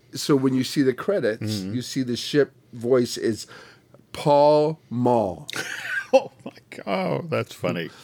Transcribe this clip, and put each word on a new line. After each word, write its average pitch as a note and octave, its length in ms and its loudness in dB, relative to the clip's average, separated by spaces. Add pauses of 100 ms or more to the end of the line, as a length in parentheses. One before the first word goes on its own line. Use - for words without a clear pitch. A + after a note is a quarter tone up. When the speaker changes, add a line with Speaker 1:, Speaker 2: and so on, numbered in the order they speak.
(120)
Speaker 1:
So C#3+ 220 0
when C3+ 200 2
you B2+ 100 0
see - 180 -2
the C3 100 4
credits, A2+ 680 -2
Speaker 2:
Mm-hmm. F#2+ 140 -6
Speaker 1:
you B2 80 -4
see C3 200 -6
the A#2+ 140 -4
ship - 340 2 (220)
voice A#2+ 440 0
is A2 300 -4 (680)
Paul D3+ 680 4 (100)
Mall. A#2 640 0
<laughs> - 40 -6 (540)
Speaker 2:
Oh - 200 4 (120)
my - 60 -14 (200)
God, - 180 -16
oh, F#3+ 400 -2
that's A#2 260 -4
funny. F2 340 -4 (160)